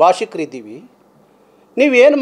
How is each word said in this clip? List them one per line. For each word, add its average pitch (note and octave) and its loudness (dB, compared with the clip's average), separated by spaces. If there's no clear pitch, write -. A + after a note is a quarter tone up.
ಭಾಷಿಕರಿದ್ದೀವಿ. D#3 -4
ನೀವೇನು C4+ 2